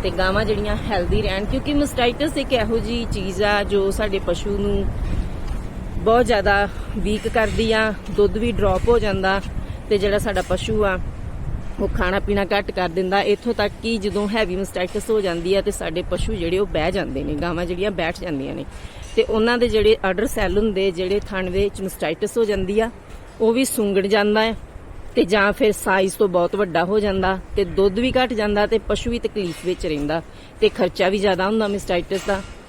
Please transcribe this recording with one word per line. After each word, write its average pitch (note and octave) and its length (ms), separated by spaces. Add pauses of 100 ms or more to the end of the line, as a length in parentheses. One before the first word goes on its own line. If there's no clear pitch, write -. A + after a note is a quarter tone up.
ਤੇ F#3+ 140
ਗਾਵਾਂ F#3+ 280
ਜਿਹੜੀਆਂ G#3 300 (140)
ਹੈਲਦੀ F#3 320
ਰਹਿਣ, F#3+ 240
ਕਿਉਂਕਿ C4 280
ਮੈਸਟਾਈਟਸ C#4+ 640
ਇੱਕ C4+ 160
ਇਹੋ A3+ 240
ਜਿਹੀ A#3 360
ਚੀਜ਼ F#3+ 300
ਆ G#3 200
ਜੋ G3 280
ਸਾਡੇ G3 340
ਪਸ਼ੂ G3 320
ਨੂੰ G3+ 280 (1120)
ਬਹੁਤ A3+ 280
ਜ਼ਿਆਦਾ G3+ 420 (300)
ਵੀਕ G#3 360
ਕਰਦੀ A3 380
ਆ। A3 220 (220)
ਦੁੱਧ G#3 220
ਵੀ A#3+ 140
ਡ੍ਰੌਪ F#3+ 380
ਹੋ A#3+ 100
ਜਾਂਦਾ G3 400 (500)
ਤੇ G#3+ 80
ਜਿਹੜਾ G3+ 220
ਸਾਡਾ G3 300
ਪਸ਼ੂ G#3+ 360
ਆ F#3 120 (840)
ਉਹ G#3 100
ਖਾਣਾ F#3 300
ਪੀਣਾ G3+ 280
ਘੱਟ G3+ 240
ਕਰ F3+ 180
ਦਿੰਦਾ, F#3 320
ਇੱਥੋਂ G#3 320
ਤੱਕ G#3 280
ਕਿ A3+ 160
ਜਦੋਂ G3+ 320
ਹੈਵੀ G3+ 260
ਮੈਸਟਾਈਟਸ F#3+ 540
ਹੋ A3 120
ਜਾਂਦੀ F3 340
ਆ G3 60
ਤੇ G3+ 100
ਸਾਡੇ F3 380
ਪਸ਼ੂ F3+ 240
ਜਿਹੜੇ F3 260
ਉਹ G3+ 80
ਬਹਿ E3 240
ਜਾਂਦੇ E3 320
ਨੇ, D3 180
ਗਾਵਾਂ F3 240
ਜਿਹੜੀਆਂ F3+ 260
ਬੈਠ E3+ 280
ਜਾਂਦੀਆਂ C#3 360
ਨੇ C#3 100 (500)
ਤੇ A3+ 80
ਉਹਨਾਂ A3+ 340
ਦੇ A#3+ 120
ਜਿਹੜੇ G#3+ 280 (120)
ਅਡਰ G3 180
ਸੈੱਲ G3 300
ਹੁੰਦੇ, G3 340
ਜਿਹੜੇ F#3 280 (100)
ਥਣ F#3 200
ਦੇ F#3+ 140
ਵਿੱਚ G3+ 180
ਮੈਸਟਾਈਟਸ F#3+ 560
ਹੋ A#3 80
ਜਾਂਦੀ G3+ 340
ਆ, A3+ 100 (520)
ਉਹ A3+ 120
ਵੀ C4 120
ਸੁੰਗੜ G3+ 420
ਜਾਂਦਾ G#3 340
ਹੈ A3 140 (600)
ਤੇ - 80
ਜਾਂ G3+ 300
ਫਿਰ G#3+ 180
ਸਾਈਜ਼ F#3+ 460
ਤੋਂ G#3 100
ਬਹੁਤ F3 280
ਵੱਡਾ F3 300
ਹੋ G3+ 140
ਜਾਂਦਾ F#3+ 380 (180)
ਤੇ G3+ 80 (160)
ਦੁੱਧ G3 200
ਵੀ B3 120
ਘੱਟ B3 220
ਜਾਂਦਾ G#3 340
ਤੇ A3+ 100 (100)
ਪਸ਼ੂ G#3 240
ਵੀ A#3+ 80
ਤਕਲੀਫ F#3 460
ਵਿੱਚ F3+ 200
ਰਹਿੰਦਾ D#3 360 (380)
ਤੇ G#4+ 100
ਖਰਚਾ F3+ 400
ਵੀ G3+ 100
ਜ਼ਿਆਦਾ F#3+ 280
ਹੁੰਦਾ G#3+ 200
ਮੈਸਟਾਈਟਸ F#3+ 600
ਦਾ। G3 120 (300)